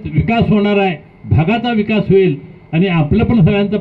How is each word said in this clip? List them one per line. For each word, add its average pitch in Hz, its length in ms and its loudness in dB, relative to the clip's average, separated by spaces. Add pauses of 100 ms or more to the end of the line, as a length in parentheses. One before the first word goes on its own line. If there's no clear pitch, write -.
विकास 214 440 -2
होणार 208 300 2
आहे, 190 180 0 (340)
भागाचा 220 420 0
विकास 214 360 -2
होईल 185 280 2 (360)
आणि 170 140 0
आपलं 170 380 0
पण 233 160 2
सगळ्यांचा 202 400 2